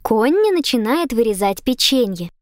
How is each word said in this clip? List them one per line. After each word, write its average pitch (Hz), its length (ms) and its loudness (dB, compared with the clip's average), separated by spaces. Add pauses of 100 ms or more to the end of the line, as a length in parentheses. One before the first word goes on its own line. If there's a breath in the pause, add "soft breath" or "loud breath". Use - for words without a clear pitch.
Конни 311 480 2
начинает 269 640 -2
вырезать 202 500 0
печенье. 208 680 -2 (100)